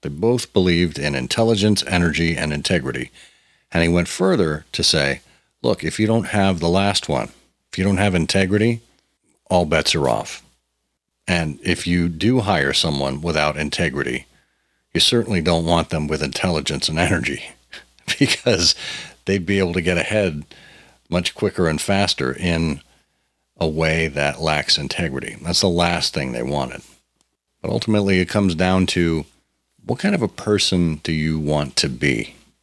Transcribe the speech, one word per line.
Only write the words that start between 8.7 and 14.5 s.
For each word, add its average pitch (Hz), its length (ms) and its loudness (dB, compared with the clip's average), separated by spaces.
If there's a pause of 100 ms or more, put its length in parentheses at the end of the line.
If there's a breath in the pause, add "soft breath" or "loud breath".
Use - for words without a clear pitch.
all 90 160 4
bets 76 300 0
are 71 120 0
off. - 360 -2 (840)
And 82 340 -2
if 90 240 -2
you 87 220 2
do 98 320 0
hire 82 340 0
someone 69 480 -2
without 76 360 0
integrity, 71 680 -4 (680)